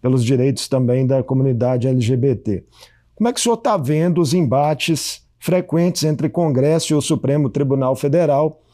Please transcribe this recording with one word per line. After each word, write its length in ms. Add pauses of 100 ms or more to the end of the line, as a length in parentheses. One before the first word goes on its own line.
pelos 200
direitos 460
também 380
da 160
comunidade 640
L 120
G 160
B 200
T. 280 (500)
Como 120
é 60
que 80
o 20
senhor 140
tá 200
vendo 440
os 140
embates 880 (160)
frequentes 680
entre 240
Congresso 640
e 40
o 40
Supremo 480
Tribunal 480
Federal 640 (140)